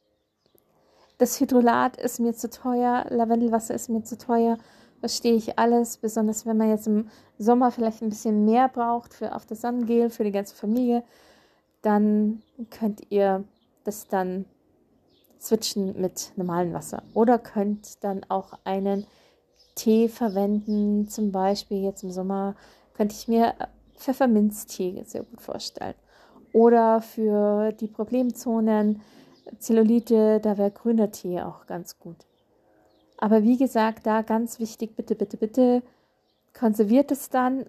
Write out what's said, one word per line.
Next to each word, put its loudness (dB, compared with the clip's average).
das 2
Hydrolat 2
ist -6
mir 0
zu -8
teuer, -2
Lavendelwasser 0
ist -8
mir -2
zu -14
teuer“, 0
verstehe -2
ich -2
alles, 2
besonders -4
wenn 0
man 2
jetzt -2
im 0
Sommer 2
vielleicht -4
ein -4
bisschen 0
mehr 4
braucht -4
für -10
After -10
Sun -4
Gel, 2
für -4
die -2
ganze -6
Familie, 0
dann 2
könnt -6
ihr 2
das -10
dann -2
switchen -4
mit -6
normalem -2
Wasser -10
oder 4
könnt -6
dann -6
auch -6
einen -2
Tee 4
verwenden, 0
zum -2
Beispiel -2
jetzt -6
im -10
Sommer -4
könnte -2
ich -10
mir 2
Pfefferminztee 0
sehr -10
gut -20
vorstellen -12
oder 6
für 0
die -8
Problemzonen, -2
Zellulite, 4
da 0
wäre 2
grüner 0
Tee -6
auch -12
ganz -12
gut. -18
Aber 4
wie 4
gesagt, 0
da 2
ganz -4
wichtig, -8
bitte, -4
bitte, -6
bitte 2
konserviert 2
es -6
dann, -2